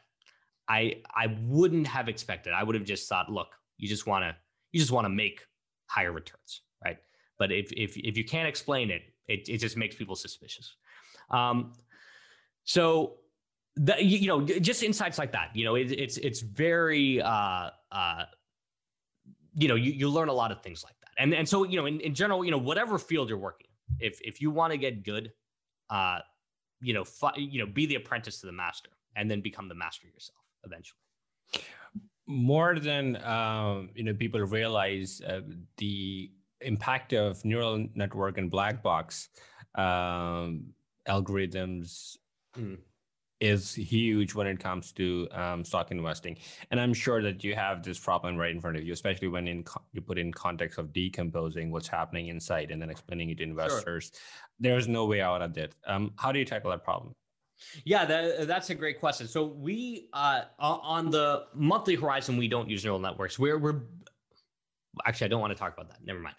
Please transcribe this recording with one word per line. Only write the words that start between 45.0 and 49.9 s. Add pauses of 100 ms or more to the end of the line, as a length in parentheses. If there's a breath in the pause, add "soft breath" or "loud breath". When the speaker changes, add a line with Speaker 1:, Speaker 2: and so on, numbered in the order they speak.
Speaker 2:
um,
stock
investing. (340 loud breath)
And
I'm
sure
that
you
have
this
problem
right
in
front
of
you,
especially
when
in
co-, (100)